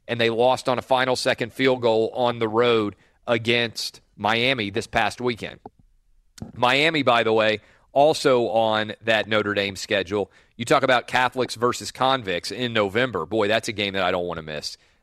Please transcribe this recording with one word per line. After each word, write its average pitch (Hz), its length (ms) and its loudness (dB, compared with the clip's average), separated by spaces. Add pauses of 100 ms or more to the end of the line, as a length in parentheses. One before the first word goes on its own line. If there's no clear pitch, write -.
and 117 140 -4
they 117 80 2
lost 123 400 0
on 123 80 0
a 113 60 -6
final 127 320 0
second 120 380 -2
field 131 280 0
goal 113 320 2
on 120 240 0
the 113 120 -2
road 113 460 2 (300)
against 117 760 -2 (140)
Miami 113 540 0
this 101 180 -6
past 107 320 -2
weekend. 117 400 -6 (920)
Miami, 139 480 2
by 120 220 4
the 110 100 2
way, 107 280 2 (320)
also 139 560 4
on 107 520 0
that 107 260 0
Notre 104 280 0
Dame 98 200 -2
schedule. 98 560 -2 (240)
You 117 100 -10
talk 135 180 2
about 127 240 2
Catholics 123 480 0
versus 113 360 -2
convicts 123 600 -2
in 117 220 -6
November. 104 520 0
Boy, 104 220 0
that's 110 220 0
a 113 40 -8
game 101 200 -4
that 98 100 -2
I 90 80 0
don't 90 160 -4
wanna 82 160 -8
miss. 76 340 -10 (260)